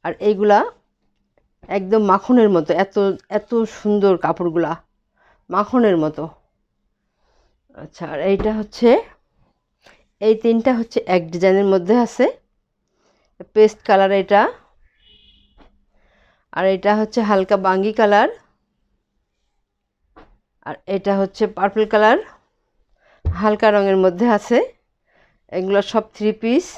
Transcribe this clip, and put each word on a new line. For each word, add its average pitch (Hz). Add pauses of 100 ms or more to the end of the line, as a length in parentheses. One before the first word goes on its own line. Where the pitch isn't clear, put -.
আর 165
এইগুলা 208 (1080)
একদম 196 (100)
মাখনের 214
মতো, 170
এত, 190 (340)
এত 208 (280)
সুন্দর 202
কাপড়গুলা, 165 (800)
মাখনের 208
মতো। 151 (1500)
আচ্ছা, -
আর 147
এইটা 196
হচ্ছে, 220 (1300)
এই 220
তিনটা 233
হচ্ছে 233
এক 180 (100)
ডিজাইনের 190
মধ্যে 190
আছে। 240 (1300)
পেস্ট 214
কালার 196
এটা, 196 (2000)
আর 180
এটা 190
হচ্ছে 214
হালকা 202
বাঙ্গি 190
কালার, 214 (2250)
আর 147 (100)
এটা 196
হচ্ছে 196
পার্পল 202
কালার, 220 (1080)
হালকা 208
রঙের 196
মধ্যে 185
আছে। 233 (960)
এগুলা 190
সব 214 (100)
থ্রি 214
পিস। 233 (120)